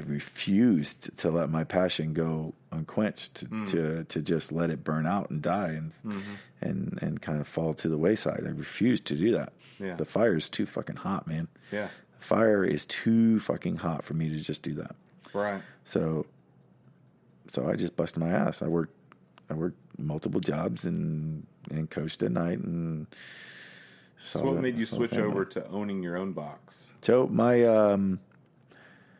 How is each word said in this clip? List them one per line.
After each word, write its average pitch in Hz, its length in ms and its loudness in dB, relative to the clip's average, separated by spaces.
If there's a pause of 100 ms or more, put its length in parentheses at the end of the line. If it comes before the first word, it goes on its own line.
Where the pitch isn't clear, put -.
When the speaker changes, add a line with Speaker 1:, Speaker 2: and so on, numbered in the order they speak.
Speaker 1:
refused 87 1080 2
to - 120 0
let 80 200 2
my 76 160 0
passion 85 480 0
go 80 400 -2 (180)
unquenched, 82 640 -4
to, - 120 -10
Speaker 2:
Mm. 107 240 -6
Speaker 1:
to, 82 340 0
to 80 160 -4
just 80 320 -2
let 82 160 2
it 73 160 -6
burn 78 200 0
out 95 240 -2
and 78 120 -4
die 87 300 0
and, 80 200 -6 (140)
Speaker 2:
Mm-hmm. 101 160 -6 (400)
Speaker 1:
and, - 400 -4
and 80 200 -4
kind 76 200 -4
of 76 60 -6
fall 80 280 -2
to - 140 -2
the 78 80 0
wayside. 95 500 2
I - 40 -4
refused - 560 0
to 73 80 0
do 95 180 4
that. 78 180 -2 (260)
Speaker 2:
Yeah. 92 180 -6
Speaker 1:
The 85 100 -2
fire 104 320 2
is 78 100 0
too - 180 -2
fucking - 300 -6
hot, - 320 -4
man. 80 220 -4 (220)
Speaker 2:
Yeah. 101 180 -4 (300)
Speaker 1:
The - 60 -18
fire 104 380 6
is 76 220 2
too 113 560 4
fucking 87 360 -2
hot 82 280 -2
for - 80 -6
me 80 160 0
to 76 100 -4
just 78 240 -6
do 76 120 -4
that. 76 200 -8 (380)
Speaker 2:
Right. 101 280 -2 (220)
Speaker 1:
So, 80 420 0 (1300)
so - 180 -2
I - 60 0
just - 220 -2
busted 82 240 -2
my 82 80 2
ass. - 320 0
I - 80 -2
worked, 82 260 0 (540)
I - 60 -4
worked 80 220 -4 (220)
multiple 78 400 -2
jobs 85 460 -2
and, 80 600 -4 (240)
and 78 200 -4
coached - 340 -4
at - 80 2
night 87 280 0
and 82 480 -4 (1160)
Speaker 2:
So - 160 -6
Speaker 1:
saw - 60 0
Speaker 2:
what 107 100 2
Speaker 1:
the, 85 60 0
Speaker 2:
made 127 180 0
you 113 60 0
Speaker 1:
saw 110 100 -4
the 113 40 -2
Speaker 2:
switch 117 120 0
Speaker 1:
family. 113 200 2
Speaker 2:
over 98 140 0
to - 220 -8
owning 98 340 -4
your 87 160 -4
own 95 140 -4
box? - 580 -12 (120)
Speaker 1:
So 123 260 6
my, 120 380 6
um, 101 560 6 (1000)